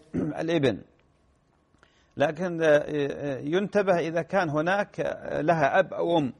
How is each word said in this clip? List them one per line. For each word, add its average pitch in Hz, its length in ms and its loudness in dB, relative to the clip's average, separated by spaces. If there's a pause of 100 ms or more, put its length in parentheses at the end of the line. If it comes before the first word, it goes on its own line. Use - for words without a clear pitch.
(160)
الابن. 156 640 0 (1400)
لكن، 165 460 -2
آه، 160 40 4
آه، 143 720 0
ينتبه 185 600 0
إذا 165 220 -2
كان 180 280 -2
هناك، 175 500 -2
آه، - 420 -4
لها 160 380 2
أب 190 140 0
أو 170 240 0
أم. 135 220 0